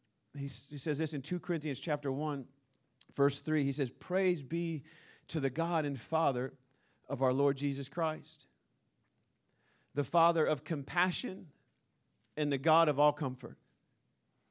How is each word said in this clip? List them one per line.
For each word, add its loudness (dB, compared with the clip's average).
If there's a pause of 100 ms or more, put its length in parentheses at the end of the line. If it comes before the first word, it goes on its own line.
(360)
He -6
s-, -12
he -10
says -2
this -4
in -6
Two -6
Corinthians -4
chapter -4
one, -4 (680)
verse 2
three. 0
He 0
says, -2
"Praise 0
be -4 (460)
to -4
the 2
God 0
and -4
Father 0 (560)
of -2
our 4
Lord 2
Jesus -4
Christ." -6 (1500)
The 0
Father 4
of 2
compassion -2 (920)
and 0
the 0
God 4
of 0
all 6
comfort, -6 (960)